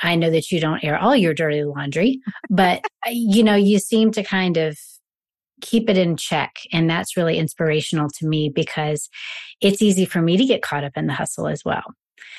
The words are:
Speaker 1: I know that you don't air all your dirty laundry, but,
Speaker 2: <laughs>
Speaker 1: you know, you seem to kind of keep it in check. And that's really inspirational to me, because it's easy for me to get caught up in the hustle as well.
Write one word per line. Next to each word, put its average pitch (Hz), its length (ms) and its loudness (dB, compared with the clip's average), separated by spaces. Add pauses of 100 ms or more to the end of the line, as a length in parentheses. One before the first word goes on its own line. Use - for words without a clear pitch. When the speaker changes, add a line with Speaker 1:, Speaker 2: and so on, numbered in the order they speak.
Speaker 1:
I 170 140 0
know 165 140 2
that 160 200 0
you 175 100 0
don't 156 240 -2
air 156 140 0
all 220 180 4
your 170 180 2
dirty 151 300 0
laundry, 147 560 -2 (300)
but, 185 320 2 (140)
Speaker 2:
<laughs> - 100 -10
Speaker 1:
you 233 380 2
know, 214 100 6
you 202 240 4
seem 220 340 2
to 214 100 -4
kind 185 340 -2
of 156 220 -2 (840)
keep 226 300 0
it 185 80 2
in 170 180 2
check. - 360 -4 (200)
And 165 160 2
that's 170 280 -4
really 165 220 0
inspirational 156 680 -2 (100)
to 160 80 -4
me, 151 280 0
because 151 540 -4 (520)
it's 202 220 2
easy 190 220 4
for 175 180 0
me 170 140 2
to 240 100 4
get 254 160 0
caught 143 220 -4
up 139 120 -8
in 156 120 -4
the 143 60 -4
hustle 160 340 -6
as 151 160 -6
well. 151 180 -4 (560)